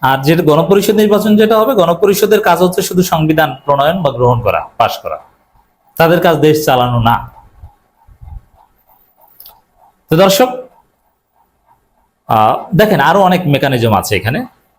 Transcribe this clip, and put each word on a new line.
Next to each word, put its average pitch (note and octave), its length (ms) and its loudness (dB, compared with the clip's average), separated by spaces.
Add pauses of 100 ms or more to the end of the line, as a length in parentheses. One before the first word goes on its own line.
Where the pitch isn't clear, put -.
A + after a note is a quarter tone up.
আর C3+ 180 0
যেটা D#3+ 240 0
গণপরিষদ E3+ 520 2
নির্বাচন G#3 420 2
যেটা A3 220 2
হবে, A3 160 0
গণপরিষদের G3 680 0
কাজ F3 220 0
হচ্ছে F#3 200 0
শুধু F3+ 200 -2
সংবিধান D#3 640 -2
প্রণয়ন C#3+ 380 0
বা C#3+ 80 -2
গ্রহণ A#2+ 300 0
করা, F2 360 -4
পাশ A2 220 -2
করা, D#2 200 -10 (760)
তাদের E3 240 2
কাজ E3+ 160 2
দেশ D3+ 280 2
চালানো B2 360 0
না। A#2 340 -2 (2750)
তো D#3+ 60 0
দর্শক, G3 320 4 (1800)
আহ, A2+ 500 0
দেখেন, G3 240 2
আরো D#3+ 200 2
অনেক F3+ 260 0
মেকানিজম C3 460 0
আছে G2 240 -2
এখানে। D3 300 -6 (320)